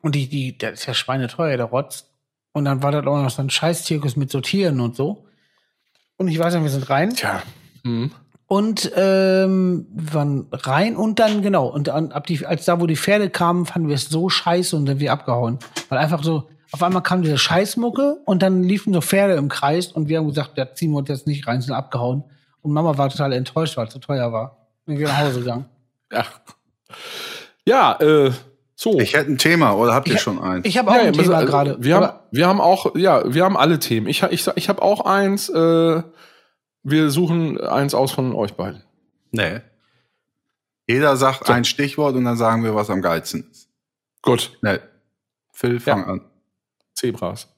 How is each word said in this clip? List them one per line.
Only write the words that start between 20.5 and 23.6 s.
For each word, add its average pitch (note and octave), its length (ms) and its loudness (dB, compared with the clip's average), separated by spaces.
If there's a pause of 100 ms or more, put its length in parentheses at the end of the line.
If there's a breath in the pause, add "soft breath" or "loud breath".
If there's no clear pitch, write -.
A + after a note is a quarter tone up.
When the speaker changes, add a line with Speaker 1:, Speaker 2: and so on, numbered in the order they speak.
Speaker 1:
da C3 160 -6
ziehen D#3+ 180 -2
wir D3 80 0
uns C3+ 100 -6
jetzt C#3 180 -4
nicht C#3+ 200 -4
rein, B2 140 -2
sind B2 120 -6
abgehauen. B2 500 -4 (380 soft breath)
Und D3+ 100 -4
Mama D3+ 260 0
war C#3 120 2
total C#3 240 -2
enttäuscht, C#3 420 -4